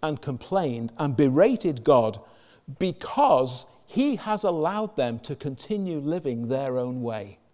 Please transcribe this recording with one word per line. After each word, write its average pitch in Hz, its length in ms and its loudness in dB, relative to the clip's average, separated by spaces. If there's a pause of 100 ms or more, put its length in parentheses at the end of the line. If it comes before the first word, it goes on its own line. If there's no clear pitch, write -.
and 151 220 -4
complained 127 720 -4
and 143 200 -2
berated 151 680 4
God 113 380 4 (580)
because 165 880 2 (200)
he 269 280 0
has 214 300 -4
allowed 190 500 -2
them 120 260 0
to - 140 -8
continue 170 640 -6
living 139 480 -4
their 131 320 -2
own 127 240 -4
way? 107 380 -8 (140)